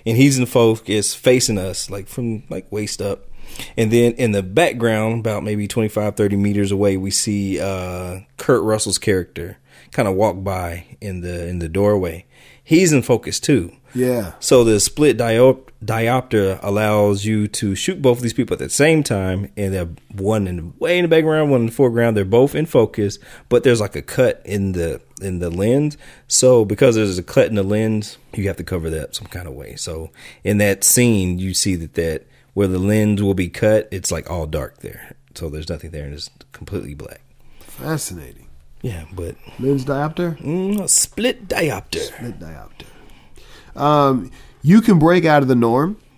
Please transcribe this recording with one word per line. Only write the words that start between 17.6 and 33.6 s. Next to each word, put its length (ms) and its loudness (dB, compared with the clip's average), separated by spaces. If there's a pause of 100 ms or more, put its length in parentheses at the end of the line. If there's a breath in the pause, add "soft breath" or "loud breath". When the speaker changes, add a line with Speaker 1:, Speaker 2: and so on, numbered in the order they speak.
Speaker 1:
shoot 280 -4
both 160 4
of 40 -8
these 120 -2
people 180 -2
at 60 0
the 100 -8
same 340 2
time, 540 -2
and 160 -4
they're 160 -4 (240)
one 340 -2
in, 320 -8
way 200 0
in 60 2
the 40 0
background, 420 2
one 120 4
in 60 0
the 40 -6
foreground. 460 2
They're 80 0
both 280 4
in 120 -2
focus, 520 0 (300 loud breath)
but 160 4
there's, 160 4
like, 160 -6
a 60 -6
cut 420 0
in 280 -2
the, 280 -4 (220)
in 160 -6
the 100 -4
lens. 480 0 (320 loud breath)
So 380 6
because 300 4
there's 220 0
a 40 -4
cut 240 2
in 80 -4
the 80 0
lens, 560 -2 (160)
you 140 -4
have 100 -6
to 60 -10
cover 260 -6
that 260 -8
some 120 -16
kind 200 -12
of 60 -14
way. 220 -16
So 340 -10 (340 loud breath)
in 140 2
that 260 2
scene, 540 2
you 160 -6
see 220 -2
that, 180 -12
that 320 -4 (260 soft breath)
where 160 0
the 100 -2
lens 440 2
will 120 2
be 140 -2
cut, 420 0